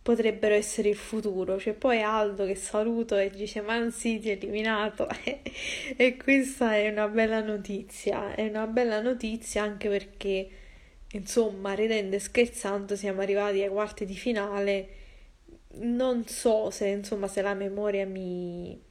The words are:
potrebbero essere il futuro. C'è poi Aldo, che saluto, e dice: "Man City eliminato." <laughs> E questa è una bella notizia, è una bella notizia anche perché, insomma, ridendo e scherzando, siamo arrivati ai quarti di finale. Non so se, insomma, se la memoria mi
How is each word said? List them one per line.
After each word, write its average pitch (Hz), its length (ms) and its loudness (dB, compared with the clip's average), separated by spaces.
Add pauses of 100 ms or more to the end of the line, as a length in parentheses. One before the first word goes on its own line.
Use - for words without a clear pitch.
potrebbero 220 540 4
essere 208 340 2
il 208 60 2
futuro. 190 640 -2
C'è 208 160 -2
poi 233 280 4
Aldo, 214 440 2
che 190 100 0
saluto, 226 640 0
e 196 120 4
dice: 202 320 -6
"Man 233 300 0
City 220 380 -2
eliminato." 208 840 0
<laughs> - 60 -6 (800)
E 254 200 6
questa 262 580 4
è 208 140 4
una 214 180 2
bella 220 340 2
notizia, 202 920 -4
è 220 120 0
una 214 200 -2
bella 226 340 2
notizia 226 640 -2
anche 208 240 -4
perché, 196 640 -2 (600)
insomma, 196 640 0
ridendo 208 420 0
e 202 40 -2
scherzando, 202 760 0
siamo 196 260 -4
arrivati 196 400 2
ai 196 80 0
quarti 208 360 -2
di 196 100 -8
finale. 202 760 0 (880)
Non 240 500 0
so 220 440 2
se, 202 160 -2
insomma, 202 400 -2
se 196 140 -2
la 202 120 2
memoria 196 520 0
mi 180 720 -6 (120)